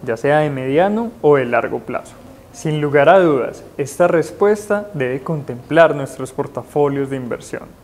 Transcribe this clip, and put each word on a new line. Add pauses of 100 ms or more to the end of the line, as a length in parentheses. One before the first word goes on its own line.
ya
sea
de
mediano (100)
o
de
largo
plazo. (380)
Sin
lugar
a
dudas, (140)
esta
respuesta
debe
contemplar
nuestros
portafolios
de
inversión (200)